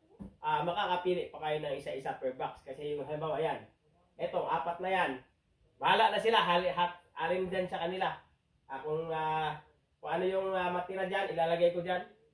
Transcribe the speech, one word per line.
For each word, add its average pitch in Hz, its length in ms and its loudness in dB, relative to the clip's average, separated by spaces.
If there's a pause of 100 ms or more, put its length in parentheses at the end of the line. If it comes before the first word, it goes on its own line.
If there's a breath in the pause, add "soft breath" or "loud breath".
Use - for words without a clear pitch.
(420)
ah, 156 240 0
makakapili 180 640 0
pa - 160 -14
kayo 151 160 0
ng 147 160 -4
isa-isa 139 400 -6
per 127 160 -4
box. - 320 -8
Kasi 147 320 -6
yung 135 80 -6
halimbawa 151 320 -2
yan, 156 240 0 (560)
eto, 170 240 0
apat 170 400 0
na 180 80 -2
yan. 185 220 4 (640)
Bahala 190 320 6
na 208 80 0
sila, 220 240 6
hali-, 175 320 4
hat-, 175 400 -2
alin 180 400 0
dyan 185 160 0
sa - 80 -4
kanila. 175 400 -2 (480)
Ah, - 160 -10
kung, 156 320 -2
ah, 156 400 0 (480)
kung 165 160 -2
ano 185 80 0
yung, 190 320 0
ah, 180 160 0
matira 185 320 -4
dyan, 196 240 -2
ilalagay 170 480 4
ko 170 80 -4
dyan. 185 160 0 (320)